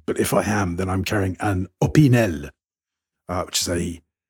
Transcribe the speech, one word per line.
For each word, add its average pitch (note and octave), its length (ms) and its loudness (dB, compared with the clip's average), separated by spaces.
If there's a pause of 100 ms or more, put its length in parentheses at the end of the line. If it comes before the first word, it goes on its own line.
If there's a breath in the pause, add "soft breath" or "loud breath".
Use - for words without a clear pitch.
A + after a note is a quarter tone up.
but - 140 -2
if G2+ 120 -2
I F#2 120 2
am, F#2+ 320 -2
then F#2 120 -2
I'm F#2+ 160 0
carrying F#2+ 360 -2
an F#2 260 -2 (160)
Opinel, A2+ 680 4 (800)
uh, F2+ 140 -4
which - 200 -6
is F#2 60 -4
a, E2+ 320 -4 (300)